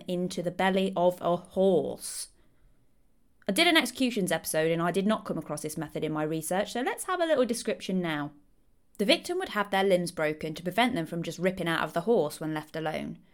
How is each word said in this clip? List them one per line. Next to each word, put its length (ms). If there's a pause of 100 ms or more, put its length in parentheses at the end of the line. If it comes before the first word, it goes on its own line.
into 360
the 80
belly 460
of 240
a 160
horse. 920 (1200)
I 40
did 140
an 100
executions 540
episode 400
and 100
I 100
did 160
not 180
come 140
across 240
this 140
method 280
in 80
my 100
research, 500
so 100
let's 220
have 160
a 60
little 180
description 560
now. 320 (640)
The 60
victim 360
would 100
have 200
their 120
limbs 300
broken 420
to 80
prevent 320
them 120
from 180
just 160
ripping 260
out 160
of 120
the 80
horse 360
when 160
left 220
alone. 420 (160)